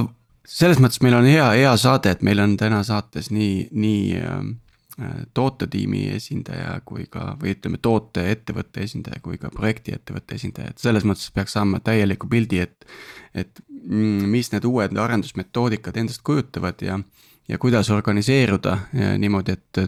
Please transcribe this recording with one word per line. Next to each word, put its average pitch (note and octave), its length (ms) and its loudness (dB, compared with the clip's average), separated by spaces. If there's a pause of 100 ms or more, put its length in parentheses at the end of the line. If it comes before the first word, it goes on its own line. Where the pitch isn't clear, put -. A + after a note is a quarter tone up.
(500)
selles E3 320 4
mõttes B2+ 240 4
meil B2 140 6
on A#2+ 100 8
hea, D3+ 160 6 (120)
hea C3 220 6
saade, B2+ 340 4
et - 120 -2
meil G2+ 180 4
on G2+ 160 4
täna G#2+ 260 2
saates - 480 -6
nii, G#2 360 0
nii, G#2+ 320 0 (160)
ähm, F#2 340 -6 (460)
äh, F2 240 -10 (160)
tootetiimi G2+ 800 -2
esindaja F2+ 720 -8
kui - 240 -12
ka, F#2+ 300 -10
või F#2+ 120 -4
ütleme, F#2 320 -6
tooteettevõtte G#2 1000 -2
esindaja - 380 -12
kui E2+ 180 -10
ka - 120 -10
projektiettevõtte G#2+ 880 -6
esindaja. - 340 -10
Et - 80 -20
selles A2 260 2
mõttes G2 280 -2
peaks G2 220 -4
saama G2+ 280 0
täieliku G#2 460 0
pildi, A2 340 0
et, - 240 -16 (480)
et, - 320 -10
mm, G#2 640 -2
mis A#2+ 200 0
need A2 160 -2
uued G2+ 280 0
arendusmetoodikad A2 1040 -2
endast A2+ 240 -6
kujutavad F#2 560 -4
ja, F#2+ 160 -4 (520)
ja G#2 120 -6
kuidas A#2 320 2
organiseeruda, G#2 800 2
äh, G2 480 -2
niimoodi, G2 380 -2
et - 280 -4